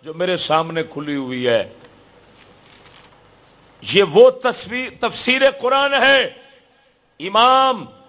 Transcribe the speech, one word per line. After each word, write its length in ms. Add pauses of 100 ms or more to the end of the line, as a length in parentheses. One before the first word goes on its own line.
جو 120
میرے 220
سامنے 460
کھلی 340
ہوئی 320
ہے، 240 (2000)
یہ 220
وہ 280
تصویر، 580 (120)
تفسیر 500 (100)
قرآن 340
ہے 280 (960)
امام 640 (240)